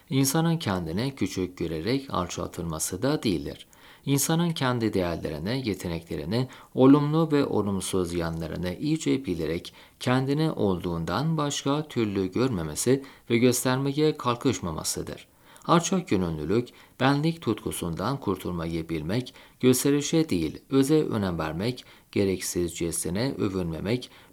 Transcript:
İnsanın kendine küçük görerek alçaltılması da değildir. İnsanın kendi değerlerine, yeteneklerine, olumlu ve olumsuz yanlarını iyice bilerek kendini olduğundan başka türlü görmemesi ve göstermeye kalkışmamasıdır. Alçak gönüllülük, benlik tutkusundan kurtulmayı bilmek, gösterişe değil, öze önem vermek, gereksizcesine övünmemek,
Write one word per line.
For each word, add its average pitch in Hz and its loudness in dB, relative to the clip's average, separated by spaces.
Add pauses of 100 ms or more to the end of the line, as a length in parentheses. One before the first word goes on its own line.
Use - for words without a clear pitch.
(100)
İnsanın 160 2
kendine 98 -2
küçük - -2
görerek 87 -4
alçaltılması 87 -4
da 147 0
değildir. 71 -2 (400)
İnsanın 165 2
kendi 123 0
değerlerine, 87 -2
yeteneklerine, 90 -4 (260)
olumlu 147 6
ve 143 4
olumsuz 95 0
yanlarını 82 -4
iyice 147 0
bilerek 82 -4 (260)
kendini 135 2
olduğundan 92 0
başka 147 -2
türlü 98 0
görmemesi 117 0 (260)
ve 120 4
göstermeye 135 2
kalkışmamasıdır. 95 -2 (400)
Alçak 170 2
gönüllülük, 90 0 (320)
benlik 147 2
tutkusundan 90 -4
kurtulmayı 85 -4
bilmek, 82 -4 (260)
gösterişe 143 4
değil, 80 -2 (120)
öze 139 4
önem 95 0
vermek, 82 -4 (280)
gereksizcesine 90 -2
övünmemek, 92 -2 (220)